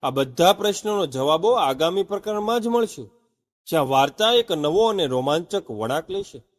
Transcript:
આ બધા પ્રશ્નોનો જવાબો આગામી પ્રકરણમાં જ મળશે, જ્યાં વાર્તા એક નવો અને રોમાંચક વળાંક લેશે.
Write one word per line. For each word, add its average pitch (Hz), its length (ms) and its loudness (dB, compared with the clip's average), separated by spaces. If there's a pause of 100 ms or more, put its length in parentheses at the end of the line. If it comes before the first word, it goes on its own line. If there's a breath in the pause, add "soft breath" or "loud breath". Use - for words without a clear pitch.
આ 139 60 0
બધા 135 440 2
પ્રશ્નોનો 202 520 -2
જવાબો 151 460 0
આગામી 170 520 0
પ્રકરણમાં 208 580 -2
જ 220 60 -2
મળશે, 233 360 -2 (640)
જ્યાં 151 220 0
વાર્તા 139 440 2
એક 233 200 2
નવો 160 360 2
અને 196 180 0
રોમાંચક 143 680 -2
વળાંક 113 380 -4
લેશે. 190 340 -10 (160)